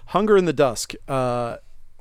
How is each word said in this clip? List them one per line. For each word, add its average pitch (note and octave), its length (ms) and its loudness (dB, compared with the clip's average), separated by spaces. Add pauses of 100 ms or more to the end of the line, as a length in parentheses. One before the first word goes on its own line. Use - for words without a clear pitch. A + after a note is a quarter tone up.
Hunger G#3 300 4
in F#3 80 4
the D#3+ 80 2
Dusk. B2+ 420 0 (140)
Uh, B2 500 -4 (420)